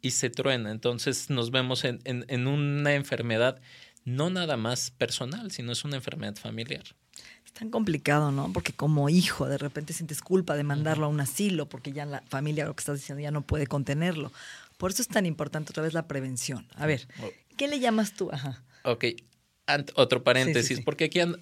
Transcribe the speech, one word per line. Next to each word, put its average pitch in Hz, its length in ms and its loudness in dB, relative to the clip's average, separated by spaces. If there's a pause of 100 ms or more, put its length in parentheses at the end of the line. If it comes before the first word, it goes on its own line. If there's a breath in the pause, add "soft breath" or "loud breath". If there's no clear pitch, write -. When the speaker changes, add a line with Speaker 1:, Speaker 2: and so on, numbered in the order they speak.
Speaker 1:
y 127 120 -2
se - 180 0
truena. 123 400 0
Entonces 120 600 -2
nos 120 200 0
vemos 127 320 2
en, 123 220 -2
en, 123 240 -4
en 123 180 0
una 143 480 2
enfermedad 120 640 2 (440 loud breath)
no 135 260 0
nada 170 260 -2
más 117 340 -2
personal, 151 640 -4
sino - 180 -8
es 117 140 -4
una 147 100 -4
enfermedad 113 400 -8
familiar. 113 480 -10 (640 loud breath)
Speaker 2:
Es - 60 -20
tan 220 180 -10
complicado, 151 640 2
¿no? 139 200 -2
Porque 180 200 -4
como 143 360 4
hijo 175 400 4
de 139 100 -2
repente 147 340 -6
sientes 156 300 -8
culpa 180 340 2
de 147 80 0
mandarlo 151 420 0
Speaker 1:
Ujú. 147 60 0
Speaker 2:
a - 20 0
un 147 60 0
asilo 156 480 0
porque 135 240 -10
ya 143 120 -8
la 143 180 -8
familia, 151 420 -2
lo 147 100 -6
que - 60 -10
estás 143 180 -4
diciendo, 143 240 -8
ya 147 80 -4
no 147 120 -2
puede 147 260 0
contenerlo. 143 640 0 (440 loud breath)
Por 190 140 -2
eso 247 120 -2
es 220 60 -2
tan 208 160 2
importante 156 460 -4
otra 156 140 -4
vez 160 100 -2
la 165 140 -2
prevención. 131 640 -6
A 147 120 -2
ver, 147 200 0 (160)
Speaker 1:
Oh. - 80 -8 (260 loud breath)
Speaker 2:
¿qué 285 120 0
le 294 100 -2
llamas 220 360 2
tú? 190 180 -4
Ajá. 131 320 -8 (180)
Speaker 1:
Ok, 120 220 0 (640)
ant-, 143 260 2
otro - 240 8
Speaker 2:
Sí, - 40 0
sí, - 20 -16
Speaker 1:
paréntesis, 127 540 6
Speaker 2:
sí. 120 40 -6
Speaker 1:
porque 147 220 2
aquí 156 160 2
an-, 170 220 2